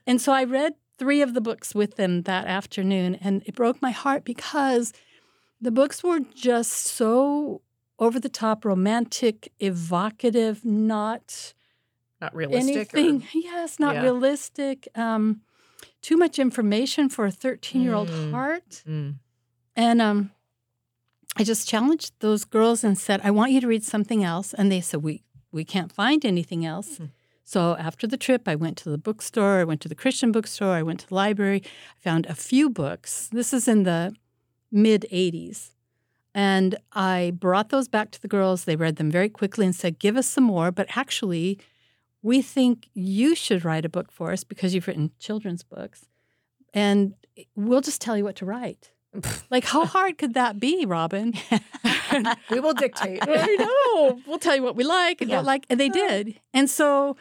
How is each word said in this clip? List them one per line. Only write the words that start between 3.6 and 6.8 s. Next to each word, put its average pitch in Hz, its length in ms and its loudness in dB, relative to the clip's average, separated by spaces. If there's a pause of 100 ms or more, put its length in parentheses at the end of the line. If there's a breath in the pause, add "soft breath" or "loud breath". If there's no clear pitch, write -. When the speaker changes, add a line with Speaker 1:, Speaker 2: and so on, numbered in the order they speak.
Speaker 1:
my 262 80 -2
heart 277 340 -2
because 247 680 -2 (680 soft breath)
the 233 100 -4
books 269 340 0
were 339 160 2 (140)
just 240 380 0
so 269 880 0 (360)